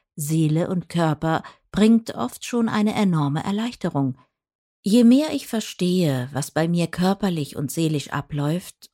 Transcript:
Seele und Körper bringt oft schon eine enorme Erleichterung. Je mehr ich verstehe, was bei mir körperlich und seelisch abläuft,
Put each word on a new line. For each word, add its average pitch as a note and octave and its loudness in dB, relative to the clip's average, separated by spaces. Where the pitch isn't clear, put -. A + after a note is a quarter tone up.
Seele D#3+ 0
und F#3 -4
Körper D#3+ 0
bringt A3 4
oft - -8
schon A#3 -2
eine G#3+ 0
enorme D#3+ 0
Erleichterung. F#3 -4
Je A3+ 4
mehr C#4+ 6
ich C4+ -6
verstehe, F3+ -2
was C3+ -4
bei D#3+ 0
mir E3+ 0
körperlich F3+ -2
und D3 -4
seelisch D#3 -2
abläuft, D3 -6